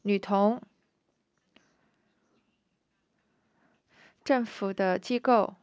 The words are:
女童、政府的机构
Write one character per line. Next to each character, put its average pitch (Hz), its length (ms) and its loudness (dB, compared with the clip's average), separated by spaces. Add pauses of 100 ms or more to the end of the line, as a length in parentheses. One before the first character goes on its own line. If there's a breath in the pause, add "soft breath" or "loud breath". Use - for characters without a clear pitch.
女 202 180 0
童、 202 440 0 (3500 soft breath)
政 247 220 0
府 196 260 -6
的 185 260 0
机 240 200 -4
构 233 440 0